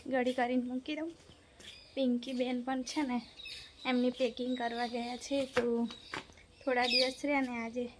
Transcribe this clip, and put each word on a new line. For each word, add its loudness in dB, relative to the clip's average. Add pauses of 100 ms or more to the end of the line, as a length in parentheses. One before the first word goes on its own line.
ઘડી 4
કરીને 2
મૂકી -4
દઉં. -4 (840)
પિંકી 2
બેન 0
પણ -2
છે -2
ને, 0 (640)
એમની 4
પેકિંગ 0
કરવા -2
ગયા -4
છે, 0
તો 2 (800)
થોડા 2
દિવસ 0
રહ્યા 2
ને -2
આજે -4 (100)